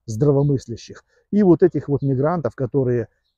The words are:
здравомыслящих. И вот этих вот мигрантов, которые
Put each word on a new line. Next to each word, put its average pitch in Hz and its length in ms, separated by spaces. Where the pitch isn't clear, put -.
здравомыслящих. 135 1000
И 208 120
вот 175 200
этих 156 260
вот 139 120
мигрантов, 139 540
которые 123 520